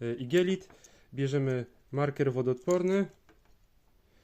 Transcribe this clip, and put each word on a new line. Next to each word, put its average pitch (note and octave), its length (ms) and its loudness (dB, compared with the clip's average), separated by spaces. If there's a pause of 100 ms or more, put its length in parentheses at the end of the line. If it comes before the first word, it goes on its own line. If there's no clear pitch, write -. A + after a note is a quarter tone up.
e, A#2 120 -4
igielit. F3+ 560 0 (440)
Bierzemy C3+ 520 0 (260)
marker C#3 420 0
wodoodporny F3+ 720 0 (1200)